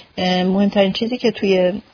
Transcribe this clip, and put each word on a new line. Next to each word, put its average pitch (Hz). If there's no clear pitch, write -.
اه، 180
مهمترین 196
چیزی 233
که 233
توی 185